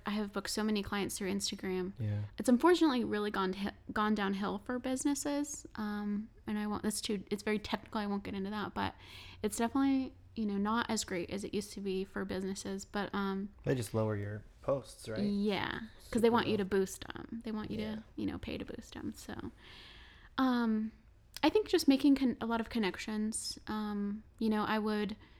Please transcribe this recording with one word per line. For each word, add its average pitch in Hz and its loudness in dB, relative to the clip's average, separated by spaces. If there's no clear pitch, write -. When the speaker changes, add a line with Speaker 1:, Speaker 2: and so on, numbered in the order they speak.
Speaker 1:
I - -2
have 208 -2
booked 196 -4
so 214 -2
many 214 2
clients 196 -4
through 190 -2
Instagram. 190 -2
Speaker 2:
Yeah. 107 -2
Speaker 1:
It's 220 2
unfortunately 285 8
really 208 0
gone 190 0
hi-, 196 -4
gone 214 4
downhill 196 0
for 247 -2
businesses. 285 0
Um, 208 -2
and 214 0
I 208 -2
won't, 208 -2
that's 214 0
too, 202 -2
it's 202 -2
very 214 2
technical. - -4
I 202 -2
won't 202 -2
get - -6
into 196 -4
that, 208 -4
but 202 -2
it's 214 0
definitely, 262 4
you 220 0
know, 202 0
not 208 2
as 214 0
great 180 -4
as 202 -4
it - -6
used 202 -2
to 208 -10
be 190 0
for 196 -4
businesses. 190 -4
But, - -4
um, 196 0
Speaker 2:
They 135 4
just 120 -2
lower 110 2
your 101 -6
posts, - -4
right? 202 -2
Speaker 1:
Yeah, 202 0
'cause 226 2
they 233 10
Speaker 2:
Super - 4
Speaker 1:
want 233 4
you 214 2
Speaker 2:
low. 214 2
Speaker 1:
to 202 0
boost 190 0
'em. - -10
They 220 -6
want 214 -6
you 214 -6
Speaker 2:
Yeah. 214 -6
Speaker 1:
to, 220 -10
you 220 -4
know, - -4
pay - -6
to - -8
boost - -12
'em. - -6
So, - -12
um, 233 2
I 302 6
think 415 4
just - 4
making 277 8
con-, 269 2
a 226 -2
lot 233 0
of 220 -6
connections. 214 -2
Um, 208 -4
you 220 2
know, 214 2
I 214 0
would, 208 0